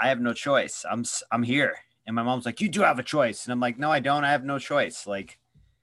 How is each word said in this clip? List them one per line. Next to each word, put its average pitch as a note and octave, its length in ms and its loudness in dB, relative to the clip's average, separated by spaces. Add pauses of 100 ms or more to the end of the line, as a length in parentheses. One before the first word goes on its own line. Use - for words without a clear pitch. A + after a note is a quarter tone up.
I B2 80 4
have B2+ 100 2
no A#2+ 140 0
choice. B2+ 560 0
I'm A2+ 120 -2
s-, - 200 -6 (100)
I'm A#2 120 2
here." B2 320 2 (320)
And A2+ 80 -6
my A#2 80 0
mom's B2 240 -2
like, A#2 140 -6
"You G#3+ 80 2
do F3+ 120 0
have D#3 160 4
a B2+ 60 -4
choice." C3 420 0
And A#2+ 80 -4
I'm B2 60 0
like, B2 180 0
"No, D3 140 0
I D3+ 80 4
don't. C#3 240 2
I C#3+ 80 4
have C#3+ 120 2
no C#3 140 -2
choice. C3 480 -2
Like, G2 320 -8 (460)